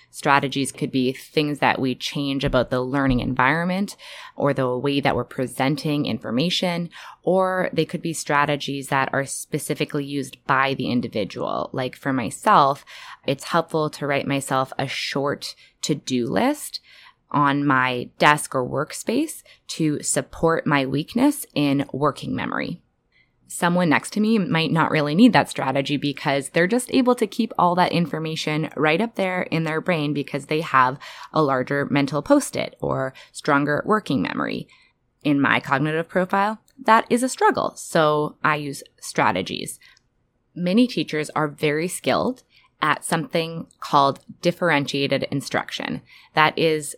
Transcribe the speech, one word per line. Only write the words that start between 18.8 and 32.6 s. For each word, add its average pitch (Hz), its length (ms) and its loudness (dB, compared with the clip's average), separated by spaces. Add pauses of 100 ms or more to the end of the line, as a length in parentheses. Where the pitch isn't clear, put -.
to 151 340 -2
support - 640 -2
my 139 180 2
weakness 175 680 0
in 139 400 2
working 139 420 -2
memory. - 460 -6 (720)
Someone 175 380 2
next 131 240 0
to 208 60 -2
me 214 180 4
might 165 340 0
not 160 200 2
really 147 240 2
need 226 180 8
that 143 160 4
strategy 139 480 -2
because 139 520 -2
they're 170 180 2
just 233 260 -2
able 247 220 4
to 233 100 0
keep 220 320 -2
all 175 160 4
that 180 180 4
information 160 840 -2
right 156 240 2
up 226 140 -4
there 185 260 -2
in 165 220 -2
their 156 180 -2
brain 151 320 -2
because 143 320 -6
they 156 160 -2
have 131 380 2 (340)
a 156 80 4
larger 139 480 0
mental 143 320 0
Post-it - 580 0